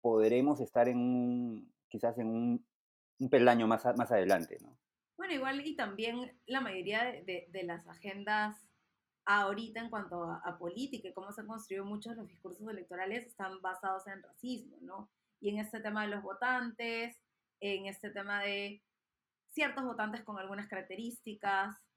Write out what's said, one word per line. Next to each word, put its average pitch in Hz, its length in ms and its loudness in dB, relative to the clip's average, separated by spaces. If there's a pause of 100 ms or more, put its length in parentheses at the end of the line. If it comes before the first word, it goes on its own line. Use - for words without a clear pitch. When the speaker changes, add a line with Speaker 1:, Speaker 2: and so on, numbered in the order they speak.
Speaker 1:
podremos 120 580 6
estar 123 300 4
en 123 80 2
un, 123 760 0 (140)
quizás 117 320 -2
en 113 80 0
un, 117 380 2 (540)
un 131 100 -2
peldaño 120 380 10
más 113 180 4
a-, - 80 6
más 120 180 0
adelante, 92 500 6
¿no? - 160 -20 (400)
Speaker 2:
Bueno, 359 160 -4
igual 269 320 -2
y 311 120 -4
también 233 680 -4
la 262 140 -2
mayoría 208 460 -2
de, 175 180 -6
de, 180 260 -6
de 185 140 -6
las 170 240 -8
agendas 202 680 -2 (680)
ahorita 208 540 2
en 233 100 -8
cuanto 180 340 -6
a, 170 200 -8
a 175 140 -8
política 202 500 -8
y 175 60 -12
cómo 196 180 -12
se 214 100 -12
han 208 60 -14
construido 196 380 -8
muchos 208 280 -8
de 226 80 -10
los 175 60 -12
discursos 185 400 -14
electorales 196 580 -6
están 190 360 -10
basados 190 460 -4
en 190 140 -12
racismo, - 600 -10
¿no? 190 280 -14 (300)
Y 208 120 0
en 214 80 -2
este 214 200 -8
tema 214 240 -2
de 202 60 -2
los 202 140 -4
votantes, 233 920 -2 (440)
en 196 240 -2
este 202 240 -8
tema 202 340 -2
de 202 400 -4 (680)
ciertos 277 340 -2
votantes 220 380 -4
con 208 140 -10
algunas 196 300 -8
características, 202 1120 -4 (200)